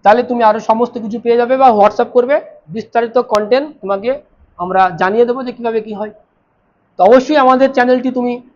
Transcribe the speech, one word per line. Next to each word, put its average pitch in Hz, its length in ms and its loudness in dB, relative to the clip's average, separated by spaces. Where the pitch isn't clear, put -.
তাহলে 220 260 4
তুমি 240 200 -2
আরও 214 100 0
সমস্ত 240 340 -2
কিছু 226 200 -8
পেয়ে 233 180 2
যাবে, 240 200 -2
বা 269 60 6
WhatsApp 208 380 2
করবে, 247 180 0
বিস্তারিত 226 420 -4
কনটেন্ট 220 360 -2
তোমাকে 196 300 -6
আমরা 185 220 -2
জানিয়ে 214 280 2
দেবো 247 180 -4
যে 247 100 -10
কীভাবে 226 300 -4
কী 214 120 -12
হয়। 214 140 -10
তো - 120 -18
অবশ্যই 262 380 4
আমাদের 262 300 4
চ্যানেলটি 254 420 0
তুমি 247 160 -4